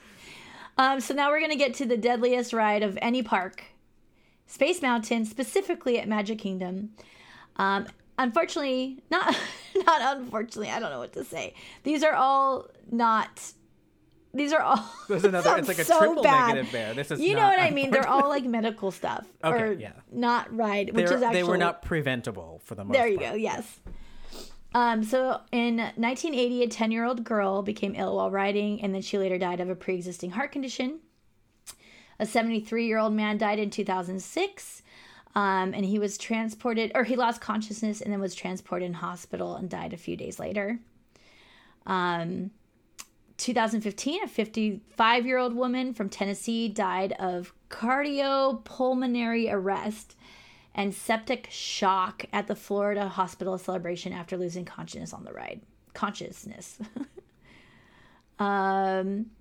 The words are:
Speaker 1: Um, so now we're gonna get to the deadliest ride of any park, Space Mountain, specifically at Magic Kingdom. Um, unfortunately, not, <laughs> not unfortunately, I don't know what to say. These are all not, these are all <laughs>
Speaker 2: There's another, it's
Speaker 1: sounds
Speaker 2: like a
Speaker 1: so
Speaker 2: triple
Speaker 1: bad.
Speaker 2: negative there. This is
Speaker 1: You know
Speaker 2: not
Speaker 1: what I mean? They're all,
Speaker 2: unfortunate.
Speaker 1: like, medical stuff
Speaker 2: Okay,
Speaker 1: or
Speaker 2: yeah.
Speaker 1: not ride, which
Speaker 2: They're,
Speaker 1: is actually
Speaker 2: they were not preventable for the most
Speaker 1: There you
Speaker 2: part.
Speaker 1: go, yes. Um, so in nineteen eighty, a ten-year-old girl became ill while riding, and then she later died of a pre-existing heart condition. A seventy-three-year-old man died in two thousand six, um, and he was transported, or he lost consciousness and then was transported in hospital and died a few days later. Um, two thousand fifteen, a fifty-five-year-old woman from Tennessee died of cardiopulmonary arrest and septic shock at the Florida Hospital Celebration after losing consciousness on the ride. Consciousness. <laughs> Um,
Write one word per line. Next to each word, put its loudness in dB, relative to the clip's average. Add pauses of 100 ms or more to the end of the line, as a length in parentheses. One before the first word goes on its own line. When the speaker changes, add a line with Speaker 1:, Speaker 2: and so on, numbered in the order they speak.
(760)
Speaker 1:
Um, 6
so -4
now 4
we're 4
gonna 2
get 2
to -2
the 2
deadliest 2
ride 4
of 0
any 2
park, -2 (840)
Space 2
Mountain, 2
specifically 0
at -4
Magic -2
Kingdom. -6 (680)
Um, 2 (320)
unfortunately, 0 (120)
not, 2 (220)
<laughs> -16 (100)
not 4
unfortunately, -6
I -2
don't -4
know -6
what -10
to -8
say. -8 (300)
These 2
are 6
all 4 (220)
not, 0 (800)
these 0
are 4
all 4 (160)
<laughs> -18
Speaker 2:
There's 2
another, 6 (100)
it's -
Speaker 1:
sounds 0
Speaker 2:
like 0
a 2
Speaker 1:
so 8
Speaker 2:
triple 6
Speaker 1:
bad. 8
Speaker 2:
negative -2
there. -2
This -4
is -2
Speaker 1:
You 4
know 4
Speaker 2:
not 8
Speaker 1:
what 4
I 4
mean? 2
They're 4
all, 6
Speaker 2:
unfortunate. 2
Speaker 1:
like, -2
medical -2
stuff -4 (160)
Speaker 2:
Okay, 2
Speaker 1:
or 0
Speaker 2:
yeah. -8 (200)
Speaker 1:
not 0
ride, 0
which 4
Speaker 2:
They're, 4
Speaker 1:
is 2
actually 4
Speaker 2:
they 0
were 4
not 0
preventable -4
for -14
the -10
most -2
Speaker 1:
There 4
you 2
Speaker 2:
part. -4
Speaker 1:
go, -6
yes. -6 (960)
Um, 4
so 2 (120)
in 0
nineteen -2
eighty, 2
a 2
ten-year-old 0
girl 2
became -2
ill 0
while 2
riding, 0
and 0
then -2
she -2
later 2
died -2
of -2
a -2
pre-existing -6
heart -4
condition. -4 (1200)
A 0
seventy-three-year-old 0
man 0
died 0
in -2
two -4
thousand -2
six, -6 (540)
um, 2
and 0
he 0
was -2
transported, -2
or 4
he 0
lost 0
consciousness -4
and -4
then -2
was -4
transported -6
in -6
hospital -8
and -8
died -8
a -12
few -8
days -10
later. -4 (1040)
Um, -2 (880)
two -4
thousand 2
fifteen, -4
a -4
fifty-five-year-old 0
woman -2
from -4
Tennessee -2
died 0
of -4 (160)
cardiopulmonary 0
arrest -2 (600)
and -2
septic -2
shock 0
at 0
the -2
Florida 0
Hospital -2
Celebration -4
after -8
losing -4
consciousness -12
on -14
the -14
ride. -12 (320)
Consciousness. -10
<laughs> -14 (1500)
Um, 0 (140)